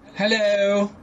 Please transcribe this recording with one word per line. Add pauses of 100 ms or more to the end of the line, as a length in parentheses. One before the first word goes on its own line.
(140)
Hello. (120)